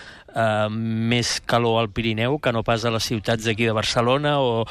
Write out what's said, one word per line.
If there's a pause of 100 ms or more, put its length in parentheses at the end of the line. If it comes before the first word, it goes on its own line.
(320)
eh,
més
calor
al
Pirineu
que
no
pas
a
les
ciutats
d'aquí
de
Barcelona
o,